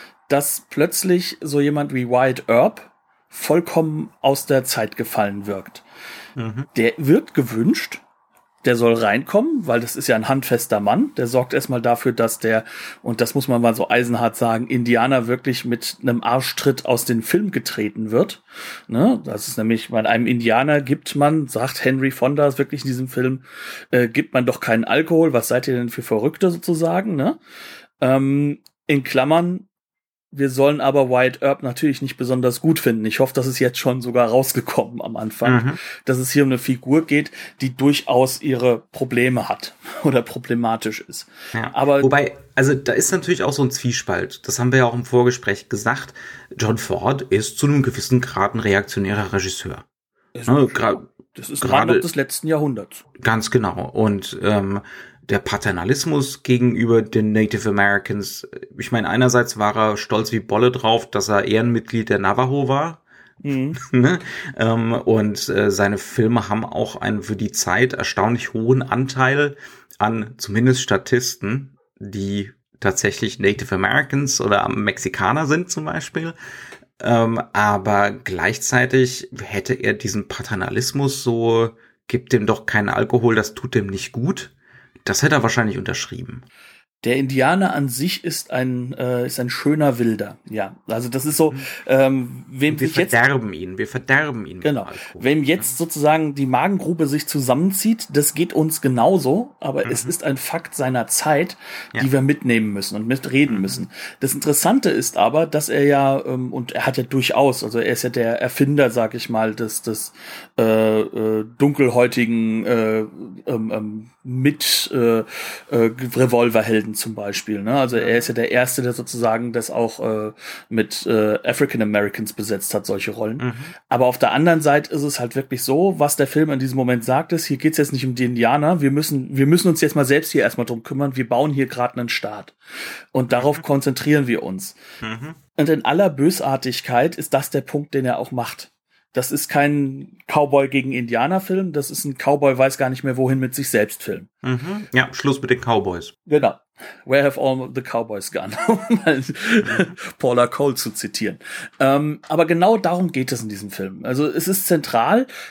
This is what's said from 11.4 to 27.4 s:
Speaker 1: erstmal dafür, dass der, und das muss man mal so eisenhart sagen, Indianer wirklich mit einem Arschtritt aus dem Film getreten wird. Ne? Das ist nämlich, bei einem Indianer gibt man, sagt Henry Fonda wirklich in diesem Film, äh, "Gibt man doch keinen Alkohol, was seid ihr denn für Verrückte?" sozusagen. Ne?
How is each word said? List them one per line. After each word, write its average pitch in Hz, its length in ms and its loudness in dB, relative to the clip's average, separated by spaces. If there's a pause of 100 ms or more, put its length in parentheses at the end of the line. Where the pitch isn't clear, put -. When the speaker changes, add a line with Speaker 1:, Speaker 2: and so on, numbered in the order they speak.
Speaker 1:
erstmal 131 260 -2
dafür, 120 320 2
dass 117 260 0
der, 110 260 0 (380)
und 117 200 -2
das 113 120 0
muss 135 140 0
man 120 140 2
mal 117 120 4
so 117 140 -2
eisenhart 120 480 2
sagen, 113 320 0
Indianer 120 580 2
wirklich 127 380 -2
mit 120 380 -4
einem 120 200 0
Arschtritt 127 640 0
aus 120 220 0
dem 117 160 0
Film 185 300 0
getreten 107 580 -6
wird. 147 340 0 (420)
Ne? 208 380 2
Das - 240 -8
ist - 80 -8
nämlich, 110 320 0
bei 110 160 0
einem 113 220 2
Indianer 123 560 2
gibt 135 340 -4
man, 147 320 2
sagt - 360 -6
Henry 135 260 2
Fonda 143 480 2
wirklich 135 240 -4
in 135 60 -4
diesem 127 200 -4
Film, 131 360 -2 (480)
äh, 123 160 4
"Gibt 135 260 -2
man 123 100 4
doch 123 160 0
keinen 113 240 2
Alkohol, 160 480 4
was 117 160 0
seid 123 180 0
ihr 131 100 0
denn 120 120 -2
für 120 140 -8
Verrückte?" 147 480 0
sozusagen. 170 680 -2
Ne? 160 220 0 (640)